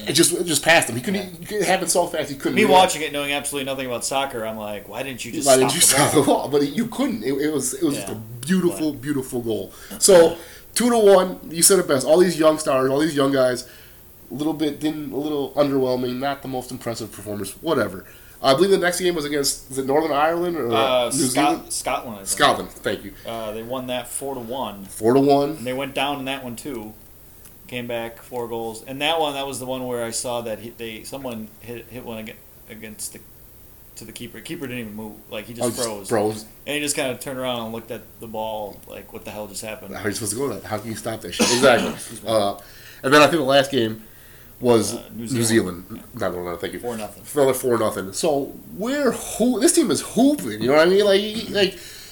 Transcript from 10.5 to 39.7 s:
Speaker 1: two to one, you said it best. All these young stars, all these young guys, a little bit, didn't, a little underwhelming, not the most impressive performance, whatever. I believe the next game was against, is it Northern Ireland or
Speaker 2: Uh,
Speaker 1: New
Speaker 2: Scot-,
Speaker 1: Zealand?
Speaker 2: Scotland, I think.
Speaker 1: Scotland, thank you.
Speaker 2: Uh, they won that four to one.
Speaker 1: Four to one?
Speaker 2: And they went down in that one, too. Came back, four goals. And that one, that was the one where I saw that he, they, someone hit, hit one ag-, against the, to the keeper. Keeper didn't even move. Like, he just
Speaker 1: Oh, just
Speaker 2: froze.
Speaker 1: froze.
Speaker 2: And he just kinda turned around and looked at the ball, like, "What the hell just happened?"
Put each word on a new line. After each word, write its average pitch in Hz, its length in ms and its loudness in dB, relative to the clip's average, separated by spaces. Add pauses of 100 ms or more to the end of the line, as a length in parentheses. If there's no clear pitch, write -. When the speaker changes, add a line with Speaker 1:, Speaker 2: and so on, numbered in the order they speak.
Speaker 1:
two 240 160 4
to 233 80 4
one, 190 400 8 (100)
you 165 140 -4
said 190 160 6
it 175 80 0
best. 135 180 2
All 156 140 8
these 180 180 6
young 156 220 4
stars, 135 320 2
all 139 80 2
these 156 160 0
young 139 180 4
guys, 127 340 2 (600)
a - 60 -14
little 151 180 -2
bit, 147 260 -2
didn't, 151 320 -4
a 117 60 -6
little 143 360 -4
underwhelming, 127 680 0
not 135 240 -6
the 135 40 -10
most 127 220 -6
impressive 117 420 -8
performance, 104 380 -8 (140)
whatever. 107 420 -2 (380)
I 135 100 6
believe 175 160 4
the 190 80 6
next 175 220 0
game 175 160 2
was 147 100 -4
against, 143 460 -2
is 131 80 -6
it 131 80 -2
Northern 151 240 2
Ireland 170 460 0
or 120 140 -2
Speaker 2:
Uh, 127 340 2
Speaker 1:
New 113 60 -2
Speaker 2:
Scot-, 131 200 0 (240)
Speaker 1:
Zealand? - 180 -10
Speaker 2:
Scotland, 127 420 -4
I - 40 -12
think. 98 80 -14
Speaker 1:
Scotland, 117 420 2
thank 107 340 -6
you. 101 100 -12 (120)
Speaker 2:
Uh, 113 280 -8
they 113 100 -8
won 127 240 -8
that 123 200 -6
four 135 280 -8
to 127 60 -10
one. 113 440 -8
Speaker 1:
Four 107 300 2
to 139 40 8
one? 143 320 4
Speaker 2:
And 113 140 -8
they 127 80 -4
went 135 220 -6
down 139 240 -2
in 131 60 -8
that 135 180 -6
one, 120 120 -8
too. 110 380 -10 (760)
Came 123 200 -8
back, 117 340 -8
four 120 260 -8
goals. 113 380 -8
And 135 160 -8
that 160 180 0
one, 147 140 0
that 139 140 -6
was 127 120 -8
the 127 60 -10
one 127 220 -6
where 120 160 -4
I 117 80 -6
saw 120 300 -4
that 110 180 -6
he, 110 120 -14
they, 113 320 -12
someone 120 440 -10 (140)
hit, 117 260 -14
hit 123 180 -14
one 113 140 -10
ag-, 110 160 -14 (340)
against 110 440 -14
the, - 60 -16 (760)
to 117 100 -16
the 110 60 -18
keeper. - 300 -14
Keeper 147 260 -10
didn't 123 140 -8
even 107 140 -12
move. 107 180 -12 (180)
Like, 107 140 -10
he 117 100 -14
just 117 100 -4
Speaker 1:
Oh, 120 60 0
just 104 100 -6
Speaker 2:
froze. 104 280 -6
Speaker 1:
froze. 107 360 0 (220)
Speaker 2:
And 139 80 -4
he 147 60 -2
just 147 140 -2
kinda 135 220 -2
turned 131 220 -10
around 123 240 -4
and 110 100 -8
looked 113 160 -10
at 113 120 -10 (180)
the 117 80 -14
ball, 107 600 -8
like, - 240 -18
"What 101 140 -14
the 107 60 -12
hell 104 160 -10
just 98 160 -12
happened?" 107 320 -12